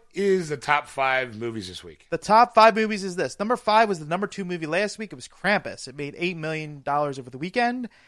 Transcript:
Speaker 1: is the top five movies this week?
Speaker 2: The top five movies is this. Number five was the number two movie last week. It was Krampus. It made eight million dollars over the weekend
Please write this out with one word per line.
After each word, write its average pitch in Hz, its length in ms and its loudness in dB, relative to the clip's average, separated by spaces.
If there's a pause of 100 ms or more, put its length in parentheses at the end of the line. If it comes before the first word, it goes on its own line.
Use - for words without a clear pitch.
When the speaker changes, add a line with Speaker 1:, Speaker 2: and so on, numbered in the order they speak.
(140)
Speaker 1:
is 185 360 2
the 147 80 -2
top 147 300 2
five 131 480 0
movies 113 320 -6
this 92 160 -14
week? 82 260 -20
Speaker 2:
The 165 80 -2
top 233 380 4
five 226 200 8
movies 214 280 -2
is 180 140 -6
this. 143 200 -4
Number 220 200 -2
five 214 320 4
was 180 100 -2
the 151 60 -12
number 175 200 -2
two 196 200 -8
movie 175 200 -6
last 185 320 -2
week. 214 140 -12
It 151 40 -14
was 127 120 -18
Krampus. 175 600 -4
It 131 80 -16
made 143 220 -8
eight 175 200 -2
million 156 440 -8
dollars 143 380 -2
over 123 100 -14
the 127 80 -14
weekend 240 520 -2 (180)